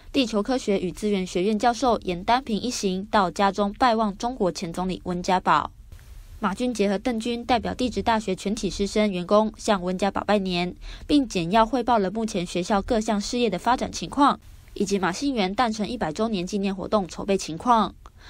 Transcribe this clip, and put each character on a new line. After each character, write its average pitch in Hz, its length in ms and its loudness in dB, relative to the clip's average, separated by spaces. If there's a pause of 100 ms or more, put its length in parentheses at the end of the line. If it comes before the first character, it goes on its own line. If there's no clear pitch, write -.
(120)
地 277 140 2
球 214 160 0
科 254 160 -2
学 202 220 0
与 175 120 -4
资 214 160 -6
源 196 180 0
学 180 180 -2
院 214 160 0
教 240 120 4
授 233 280 0
严 175 240 -6
丹 240 200 2
平 208 160 -2
一 220 80 -4
行 196 440 -4
到 196 180 4
家 196 220 2
中 202 220 -2
拜 240 220 4
望 214 220 0
中 240 180 -4
国 202 160 2
前 165 220 -8
总 185 160 -2
理 180 140 -6
温 180 180 -4
家 185 180 2
宝。 170 320 2 (680)
马 196 160 0
俊 247 180 -2
杰 208 160 2
和 196 80 2
邓 226 220 -2
军 240 260 -4
代 240 140 4
表 185 160 -4
地 247 160 0
质 196 100 -2
大 220 180 2
学 190 160 -2
全 196 200 -4
体 180 160 -2
师 202 160 -2
生 214 240 2
员 175 160 -4
工 214 280 4
向 196 280 0
温 185 120 -2
家 196 140 0
宝 - 140 -4
拜 208 160 2
年， 180 360 -2 (300)
并 285 220 4
简 170 240 -2
要 220 120 6
汇 226 200 0
报 233 160 4
了 190 100 2
目 220 160 -2
前 196 180 -2
学 175 200 -2
校 196 180 2
各 226 180 0
项 214 220 0
事 - 160 -4
业 240 100 2
的 180 120 -2
发 240 180 2
展 - 140 -6
情 - 180 -8
况， 269 300 4 (340)
以 - 100 -2
及 196 140 2
马 180 140 2
信 285 240 -4
元 190 180 0
诞 233 180 2
辰 208 160 -2
一 240 80 -6
百 185 160 -2
周 220 160 -2
年 196 200 -2
纪 208 100 -4
念 196 180 -2
活 185 120 -8
动 202 200 2
筹 185 160 -10
备 196 140 2
情 160 180 -6
况。 226 380 2 (360)